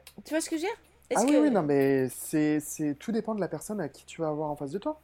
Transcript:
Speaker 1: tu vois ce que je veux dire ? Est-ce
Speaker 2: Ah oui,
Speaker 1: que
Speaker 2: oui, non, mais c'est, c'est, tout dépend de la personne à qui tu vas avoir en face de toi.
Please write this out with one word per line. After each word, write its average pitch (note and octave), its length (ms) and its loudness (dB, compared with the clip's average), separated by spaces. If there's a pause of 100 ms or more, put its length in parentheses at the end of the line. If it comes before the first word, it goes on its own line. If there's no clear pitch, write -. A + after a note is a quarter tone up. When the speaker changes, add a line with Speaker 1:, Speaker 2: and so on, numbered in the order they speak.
(240)
Speaker 1:
tu - 100 -6
vois D#4+ 80 2
ce - 80 -6
que E4 80 -2
je D4 40 -6
veux F4+ 60 -2
dire ? A4+ 100 -4 (320)
Est-ce G3 120 2
Speaker 2:
Ah - 20 4
oui, C#4 80 4
Speaker 1:
que D4 100 8
Speaker 2:
oui, D4+ 100 6
non, F#3+ 120 4
mais C#3 460 4
c'est, D3+ 500 0
c'est, D3 360 -4
tout - 160 -6
dépend A3 220 -2
de G#3 60 -4
la E3+ 80 0
personne G3 340 -6
à C#3 80 -4
qui - 160 -20
tu - 160 -12
vas D#3 60 0
avoir D3+ 240 -2
en D3 40 -6
face C#3+ 160 -8
de F#3 60 -4
toi. D4+ 260 -6